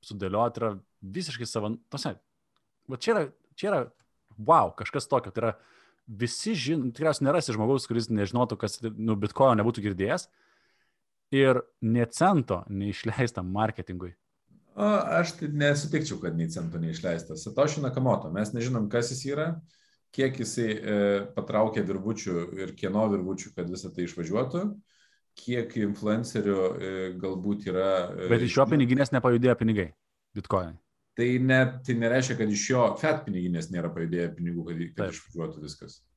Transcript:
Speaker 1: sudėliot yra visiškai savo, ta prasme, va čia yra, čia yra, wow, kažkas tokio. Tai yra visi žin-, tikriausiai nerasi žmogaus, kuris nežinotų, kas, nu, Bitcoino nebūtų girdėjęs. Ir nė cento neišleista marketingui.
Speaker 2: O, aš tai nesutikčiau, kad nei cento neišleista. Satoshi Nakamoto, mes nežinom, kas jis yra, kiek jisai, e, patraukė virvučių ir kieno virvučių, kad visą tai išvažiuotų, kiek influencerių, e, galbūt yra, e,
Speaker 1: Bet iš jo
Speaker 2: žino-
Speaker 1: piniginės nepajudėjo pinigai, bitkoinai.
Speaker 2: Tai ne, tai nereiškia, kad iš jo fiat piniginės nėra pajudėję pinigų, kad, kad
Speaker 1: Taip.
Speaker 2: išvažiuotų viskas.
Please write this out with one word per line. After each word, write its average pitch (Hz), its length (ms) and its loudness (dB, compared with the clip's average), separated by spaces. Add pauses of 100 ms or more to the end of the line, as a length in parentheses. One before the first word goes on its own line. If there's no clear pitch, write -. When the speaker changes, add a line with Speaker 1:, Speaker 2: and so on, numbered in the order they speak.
Speaker 1:
sudėliot 104 560 -2
yra 113 80 0 (480)
visiškai 123 340 -6
savo, 107 260 -4
ta - 200 -16
prasme, 139 160 -6 (760)
va 131 120 -8
čia 233 140 2
yra, 196 60 2 (360)
čia 196 140 -4
yra, 165 80 2 (580)
wow, 107 400 6
kažkas - 320 -6
tokio. 101 240 0
Tai 113 80 -2
yra 117 120 2 (540)
visi 117 460 -2
žin-, 135 400 0
tikriausiai 147 320 0
nerasi 143 300 2
žmogaus, 123 340 2
kuris 117 240 -2
nežinotų, 110 480 0
kas, 107 220 -4
nu, 110 340 -2
Bitcoino 113 400 4
nebūtų 107 300 0
girdėjęs. 101 400 -2 (1040)
Ir 135 320 6 (160)
nė 117 260 2
cento 143 600 2
neišleista 101 760 -2
marketingui. 92 720 -4 (640)
Speaker 2:
O, 208 100 0 (240)
aš 165 300 2
tai 156 100 -4
nesutikčiau, 143 720 0
kad 82 160 -4
nei 82 140 0
cento 82 260 -6
neišleista. 82 560 -4
Satoshi 147 480 -2
Nakamoto, 123 480 0
mes 104 240 -2
nežinom, 117 380 -2
kas 117 180 0
jis 127 160 -8
yra, 147 220 -2 (680)
kiek 131 240 0
jisai, 113 320 -2
e, 107 280 0 (320)
patraukė 107 520 0
virvučių 98 540 -4 (220)
ir 92 180 -8
kieno 101 340 0
virvučių, 95 460 -4
kad 90 180 -6
visą 92 160 -10
tai 87 160 -4
išvažiuotų, 123 640 -4 (680)
kiek 120 380 -4
influencerių, 104 840 0
e, 92 340 -2 (260)
galbūt 95 500 -4
yra, 92 200 0 (240)
e, 92 180 -6
Speaker 1:
Bet 113 120 6
iš 120 140 0
jo 135 80 8
Speaker 2:
žino- 113 80 4
Speaker 1:
piniginės 135 400 4
nepajudėjo 123 460 4
pinigai, 104 320 0 (460)
bitkoinai. 92 420 -2 (400)
Speaker 2:
Tai 120 100 2 (100)
ne, 131 220 6 (180)
tai - 180 -2
nereiškia, 117 420 2
kad 107 140 2
iš - 180 -2
jo 123 160 6 (100)
fiat 156 300 0
piniginės 87 460 -2
nėra 85 200 -4
pajudėję 85 400 -2
pinigų, 85 340 -6
kad, 82 200 -8
kad 85 160 -10
Speaker 1:
Taip. 90 140 -4
Speaker 2:
išvažiuotų 78 480 -10
viskas. - 340 -16 (200)